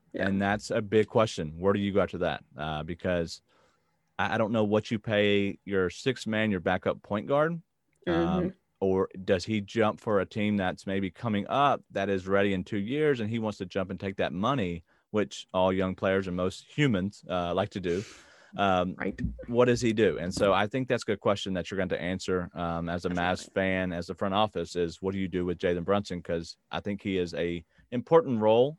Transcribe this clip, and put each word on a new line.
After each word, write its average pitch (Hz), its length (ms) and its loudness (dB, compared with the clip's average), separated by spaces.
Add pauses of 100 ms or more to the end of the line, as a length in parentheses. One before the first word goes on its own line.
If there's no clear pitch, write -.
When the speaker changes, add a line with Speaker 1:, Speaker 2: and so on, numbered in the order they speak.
(140)
Speaker 1:
Yeah. - 140 -2
Speaker 2:
And 98 140 0
that's 101 300 0
a 113 100 0
big 107 260 4
question. 92 500 0
Where 92 160 2
do 104 60 2
you 101 140 0
go 98 80 4
after 90 180 -2
that? 82 240 -2 (140)
Uh, 76 260 -4
because 87 580 -4 (760)
I, 101 180 0
I - 20 0
don't 110 140 2
know 113 120 4
what 104 280 2
you 113 80 0
pay 101 680 2
your 95 240 0
sixth - 380 -4
man, 110 240 0
your 92 80 0
backup 90 420 0
point 101 260 -4
guard, 151 260 2
um, 165 80 -8 (520)
Speaker 1:
Mm-hmm. 170 340 0 (340)
Speaker 2:
or 95 260 2 (160)
does 95 220 2
he 110 160 -2
jump 107 400 0
for 104 180 2
a 92 60 0
team 104 320 0
that's 92 300 -2
maybe 98 240 -2
coming 104 360 -4
up 131 340 2 (100)
that 98 180 -2
is 95 180 -2
ready 98 260 2
in 90 100 -2
two 107 160 -6
years 139 400 0
and 107 100 -4
he 117 100 -4
wants 107 200 -4
to 98 60 -4
jump 92 260 -4
and 92 80 -8
take 98 180 -6
that 78 160 0
money, 92 500 -2 (280)
which - 420 -2
all 95 180 4
young 95 240 0
players 98 320 0
and 90 80 -4
most 90 300 -4 (100)
humans, 101 540 0
uh, 87 240 -2
like 95 160 0
to - 100 -6
do. 90 240 -2 (540)
Um, 92 400 2
Speaker 1:
Right. - 220 -6 (260)
Speaker 2:
what 120 200 4
does 120 140 4
he 120 140 2
do? 104 240 4
And 90 160 -4
so 101 200 4
I 98 120 4
think 127 220 -4
that's 120 160 0
a - 20 -10
good 104 140 -2
question 101 340 0
that 87 160 -4
you're 95 80 -6
going 92 120 0
to - 120 -2
answer, 90 540 -2
um, 85 340 -4
as 85 160 -4
a 90 40 0
Mavs 90 360 0
Speaker 1:
Definitely. - 80 -20
Speaker 2:
fan, 95 400 0
as 87 140 -6
the 90 80 -8
front 98 180 -2
office, 98 420 0
is 87 280 -2
what 95 100 0
do 98 60 -4
you 95 80 -2
do 90 180 -2
with 87 140 -2
Jalen 87 260 0
Brunson? 98 380 0
'Cause 85 340 -6 (140)
I 82 80 -4
think 101 240 -6
he 95 160 0
is 85 160 -4
a 85 280 -4 (280)
important 123 500 2
role, 120 380 4